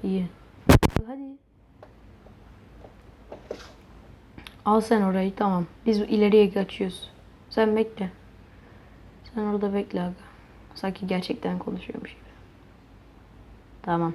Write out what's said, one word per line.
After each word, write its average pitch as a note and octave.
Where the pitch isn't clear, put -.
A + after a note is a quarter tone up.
iyi. F#3+
Hadi. C4+
Al G#3+
sen A3
orayı, F#3+
tamam. F#3
Biz G#3+
ileriye G#3
kaçıyoruz. F#3+
Sen G#3+
bekle. A3
Sen G#3+
orada G#3
bekle G3
aga. F3+
Sanki F#3+
gerçekten F#3
konuşuyormuş -
gibi. -
Tamam. E3+